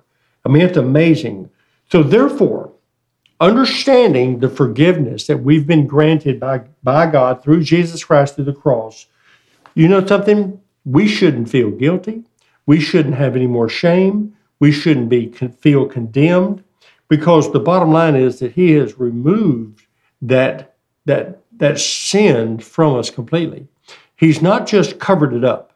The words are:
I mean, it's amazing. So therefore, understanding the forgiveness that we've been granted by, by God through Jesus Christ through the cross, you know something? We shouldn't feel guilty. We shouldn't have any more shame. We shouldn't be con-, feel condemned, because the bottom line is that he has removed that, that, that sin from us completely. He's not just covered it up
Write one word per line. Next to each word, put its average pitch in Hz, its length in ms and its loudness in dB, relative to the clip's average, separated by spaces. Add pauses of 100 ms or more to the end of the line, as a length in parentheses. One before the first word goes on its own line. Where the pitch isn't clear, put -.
(460)
I - 40 -2
mean, 143 120 4
it's 180 160 0
amazing. 131 720 0 (420)
So 165 120 4
therefore, 160 680 0 (720)
understanding 196 1000 2
the 131 100 0
forgiveness 143 760 -2
that 147 100 -2
we've 143 280 2
been 151 220 2
granted 151 520 0
by, 131 200 -6 (240)
by 156 260 2
God 127 320 0
through 156 220 2
Jesus 170 400 -2
Christ 143 320 0
through 139 100 -6
the 139 80 -6
cross, 113 540 -6 (680)
you 160 140 4
know 190 180 2
something? 202 560 -2 (240)
We 147 220 0
shouldn't 135 420 -2
feel 113 220 -2
guilty. 185 520 -4 (420)
We 151 140 4
shouldn't 147 360 0
have 127 200 -2
any 127 120 -2
more 117 220 -2
shame. 190 680 -2 (240)
We 147 120 4
shouldn't 143 380 -2
be 120 180 -2
con-, 123 240 -10
feel 139 360 0
condemned, 165 760 -2 (460)
because 156 420 2
the 139 80 0
bottom 170 320 0
line 160 240 2
is 131 240 0
that 123 140 -8
he 175 180 2
has 135 280 0
removed 123 840 -2 (360)
that, 127 540 -2 (300)
that, - 360 -4 (120)
that - 260 -2
sin 120 800 -2
from 151 360 -2
us 117 140 -6
completely. 151 580 -8 (480)
He's 160 260 2
not 196 260 0
just - 320 0
covered 151 340 0
it 120 100 -4
up - 320 -4